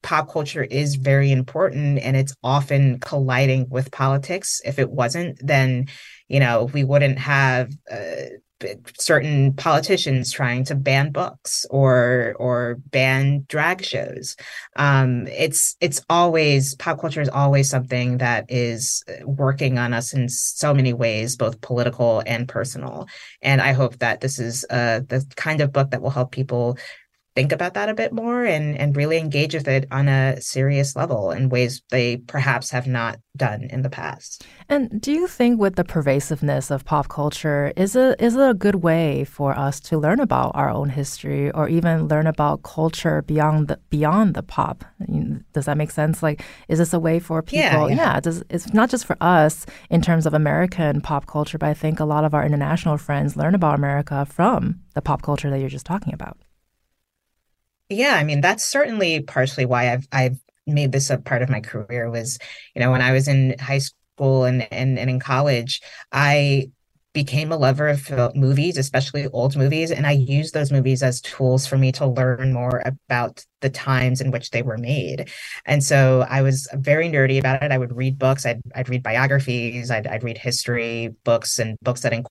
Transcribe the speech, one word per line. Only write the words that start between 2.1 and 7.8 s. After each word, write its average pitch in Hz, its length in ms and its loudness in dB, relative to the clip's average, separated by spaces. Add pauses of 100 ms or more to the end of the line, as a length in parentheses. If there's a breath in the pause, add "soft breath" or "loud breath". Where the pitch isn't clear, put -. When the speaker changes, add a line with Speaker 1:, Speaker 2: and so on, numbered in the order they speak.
Speaker 1:
it's 135 260 0
often 139 580 2
colliding 131 720 0
with 127 220 -4
politics. 139 720 -2
If 143 160 -6
it 120 120 0
wasn't, 131 540 -4
then, 131 420 2 (420 loud breath)
you 139 100 2
know, 120 260 4
we 139 200 0
wouldn't 135 340 2
have, 131 540 0 (180)